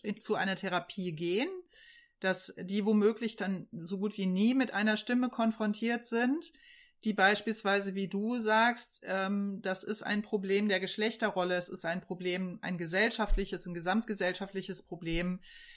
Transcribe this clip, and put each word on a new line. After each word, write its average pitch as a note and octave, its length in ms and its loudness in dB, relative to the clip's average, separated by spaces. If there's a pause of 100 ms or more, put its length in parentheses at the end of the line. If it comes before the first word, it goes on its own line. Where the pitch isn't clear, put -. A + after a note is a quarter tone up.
(200)
zu - 140 -2
einer F#3+ 220 0
Therapie F3+ 560 -4
gehen, F3 360 0 (720)
dass F#3+ 380 -2
die F#3+ 280 -2
womöglich A3 500 4
dann F#3+ 360 -4
so F3 260 -6
gut G3+ 180 -4
wie F#3+ 100 -2
nie G3+ 280 4
mit C4+ 180 2
einer G#3+ 240 2
Stimme B3 320 0
konfrontiert A3+ 760 0
sind, B3 460 0 (520)
die G#3+ 80 2
beispielsweise, G3+ 840 4
wie G3 140 -2
du G#3+ 300 -2
sagst, A3+ 680 2
ähm, F#3+ 580 -2
das F#3+ 220 -2
ist G#3+ 180 -2
ein G#3 200 -2
Problem G3+ 460 2
der F#3+ 120 2
Geschlechterrolle, F#3+ 720 0
es F3+ 140 -2
ist - 160 -6
ein E3+ 160 -2
Problem, F3+ 640 -4
ein F3 160 -4
gesellschaftliches, G3 880 0
ein F3 80 -6
gesamtgesellschaftliches F#3+ 1120 -2
Problem, F3 560 -2 (360)